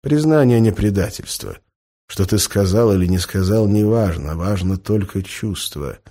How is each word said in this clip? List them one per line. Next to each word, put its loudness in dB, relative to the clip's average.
Признание — 4
не 4
предательство. -4
Что -2
ты 0
сказал 2
или 2
не 2
сказал, 0
неважно. 0
Важно -2
только -4
чувство. -8